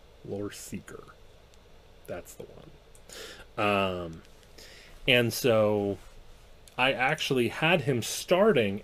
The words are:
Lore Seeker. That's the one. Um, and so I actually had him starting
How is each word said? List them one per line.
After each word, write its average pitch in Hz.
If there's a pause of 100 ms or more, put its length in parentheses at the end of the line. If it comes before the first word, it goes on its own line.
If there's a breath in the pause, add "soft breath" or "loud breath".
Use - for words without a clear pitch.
(260)
Lore 101
Seeker. - (1040)
That's -
the -
one. -
Um, 92 (840 loud breath)
and 123
so 107 (800)
I 131
actually 127
had 160
him 123
starting 143